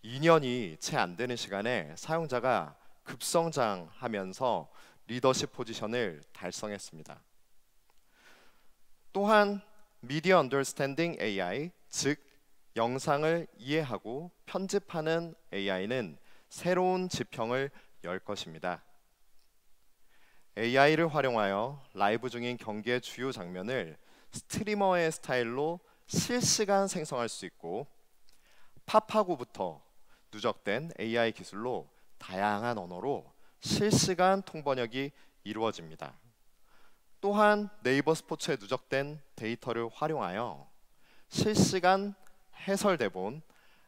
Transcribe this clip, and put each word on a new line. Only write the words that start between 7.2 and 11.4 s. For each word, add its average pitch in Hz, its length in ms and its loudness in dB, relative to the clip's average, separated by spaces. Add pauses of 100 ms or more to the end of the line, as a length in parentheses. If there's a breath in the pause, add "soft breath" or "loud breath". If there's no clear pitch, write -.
또한 202 500 4 (380)
미디어 160 400 6
언더스탠딩 139 800 0
에이아이, 104 520 -2 (180)